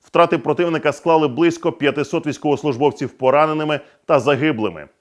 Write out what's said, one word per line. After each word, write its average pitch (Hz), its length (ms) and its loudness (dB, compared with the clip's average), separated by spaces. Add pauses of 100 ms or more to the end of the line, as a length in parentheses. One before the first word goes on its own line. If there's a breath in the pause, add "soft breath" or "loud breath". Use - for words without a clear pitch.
Втрати 165 380 2
противника 151 540 -2
склали 160 360 2
близько 165 440 0
п'ятисот 143 540 -2
військовослужбовців 139 840 -2
пораненими 151 720 0 (260 soft breath)
та 147 140 4
загиблими. 113 680 -2 (140)